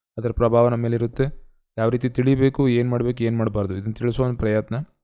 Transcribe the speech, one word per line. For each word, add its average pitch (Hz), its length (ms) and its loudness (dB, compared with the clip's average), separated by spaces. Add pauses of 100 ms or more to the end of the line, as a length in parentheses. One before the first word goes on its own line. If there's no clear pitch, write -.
(180)
ಅದರ 117 140 -4
ಪ್ರಭಾವ 120 380 4
ನಮ್ಮ 117 140 0
ಮೇಲೆ 117 120 0
ಇರುತ್ತೆ. 120 580 -4 (240)
ಯಾವ 113 120 0
ರೀತಿ 123 200 0
ತಿಳಿಬೇಕು, 135 600 2
ಏನ್ 120 200 2
ಮಾಡ್ಬೇಕು, 120 340 -2
ಏನ್ 113 140 0
ಮಾಡ್ಬಾರ್ದು, 104 400 -2
ಇದನ್ನ 107 160 -6
ತಿಳಿಸೋ 120 300 -2
ಒಂದು 123 140 -2
ಪ್ರಯತ್ನ. 107 380 0 (280)